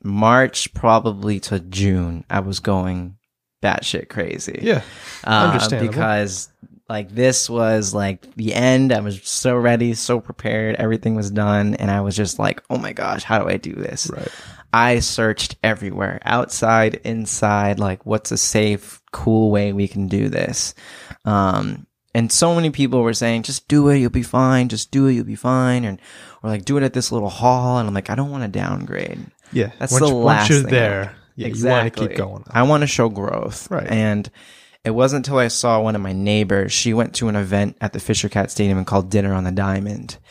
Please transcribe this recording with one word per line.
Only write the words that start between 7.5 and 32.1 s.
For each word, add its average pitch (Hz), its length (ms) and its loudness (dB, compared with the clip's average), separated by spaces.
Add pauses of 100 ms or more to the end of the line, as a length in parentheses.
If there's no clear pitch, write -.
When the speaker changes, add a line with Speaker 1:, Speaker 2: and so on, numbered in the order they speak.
Speaker 1:
like, 98 260 -2 (160)
the 107 180 -4
end. 131 400 4
I 107 80 2
was 101 220 -4
so - 340 0
ready, 120 380 2
so 120 240 -2
prepared. 110 560 -4
Everything 113 400 0
was 101 160 -4
done. 104 440 2
And 101 140 -2
I 101 120 0
was 98 140 -2
just 101 240 -2
like, - 300 -2
"Oh 127 80 -2
my 104 160 -8
gosh, 95 300 -6
how 110 160 0
do 90 100 -2
I 95 80 0
do - 160 -8
this?" - 400 -8
Speaker 2:
Right. - 140 -10 (440)
Speaker 1:
I 120 280 4
searched - 640 -2
everywhere, 98 640 -4
outside, 113 720 2 (100)
inside, 104 720 0
like, 95 260 -4
what's 107 260 -2
a - 60 -2
safe, - 640 0 (100)
cool 110 380 2
way 104 240 2
we 101 140 0
can 98 220 -4
do 101 200 2
this? - 460 -4 (480)
Um, 101 640 0 (260)
and 117 180 0
so 170 240 4
many 165 140 2
people 131 320 2
were 117 120 2
saying, 113 300 0
"Just - 240 -10
do 143 220 6
it, 143 100 6
you'll 120 100 2
be 123 140 -2
fine. 127 460 2
Just 110 220 -6
do 135 160 4
it, 131 60 4
you'll 113 120 -2
be 107 100 -8
fine." 123 500 0
And, 98 140 -6 (440)
or, 110 60 -4
like, 104 160 -4
"Do 139 120 0
it 139 60 2
at 131 100 0
this 123 180 -2
little 107 180 -2
hall." 123 500 2
And 110 80 0
I'm 101 60 -4
like, 98 160 -4
"I 104 60 -2
don't 143 160 -2
wanna 131 160 -6
downgrade." 50 720 -6 (320)
Speaker 2:
Yeah. 113 280 0
Speaker 1:
That's - 120 -4
Speaker 2:
Once, 139 180 4
Speaker 1:
the 135 60 2
last 117 260 4
Speaker 2:
once 104 80 2
you're 147 100 6
Speaker 1:
thing 131 80 0
I - 120 0
Speaker 2:
there, 101 200 2
Speaker 1:
want. 98 120 -6 (240)
Speaker 2:
yeah, 113 120 -6
you 113 180 -4
wanna 123 200 4
Speaker 1:
Exactly. 110 220 -4
Speaker 2:
keep - 100 -6